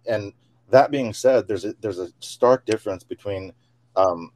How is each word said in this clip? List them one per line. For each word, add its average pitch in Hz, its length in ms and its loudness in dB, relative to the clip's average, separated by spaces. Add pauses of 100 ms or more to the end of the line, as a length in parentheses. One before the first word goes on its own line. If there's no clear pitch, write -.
and 104 280 -4 (360)
that 127 200 6
being 131 240 -4
said, 123 340 2
there's 98 160 -4
a, 104 160 -6
there's 95 200 -6
a 87 80 -8 (120)
stark - 460 2
difference 104 380 -4
between, 95 500 -10 (400)
um, 87 420 0